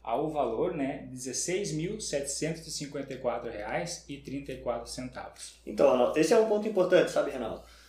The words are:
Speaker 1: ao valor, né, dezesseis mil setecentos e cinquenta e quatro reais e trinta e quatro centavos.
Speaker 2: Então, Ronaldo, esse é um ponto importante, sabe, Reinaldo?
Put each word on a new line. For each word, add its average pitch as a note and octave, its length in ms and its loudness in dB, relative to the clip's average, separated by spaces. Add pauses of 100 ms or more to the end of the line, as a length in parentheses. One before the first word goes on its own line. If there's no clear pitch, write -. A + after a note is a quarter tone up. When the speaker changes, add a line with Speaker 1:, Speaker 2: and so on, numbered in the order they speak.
Speaker 1:
ao C3+ 260 -2
valor, D3 460 0
né, C3 360 -4
dezesseis D3+ 600 -4
mil F3 260 -4
setecentos D3+ 680 -4
e D3+ 40 -12
cinquenta C#3 440 -8
e - 20 -10
quatro A2+ 340 -4
reais A2+ 560 -6
e C#3 120 -10
trinta C3+ 340 -8
e B2 60 -10
quatro A#2+ 320 -6
centavos. - 720 -12
Speaker 2:
Então, - 240 4
Ronaldo, B2 300 4
esse D#3+ 160 6
é A3 40 8
um A3 80 8
ponto G#3+ 220 2
importante, F3+ 420 6
sabe, C#3+ 200 2
Reinaldo? B2 320 -6 (260)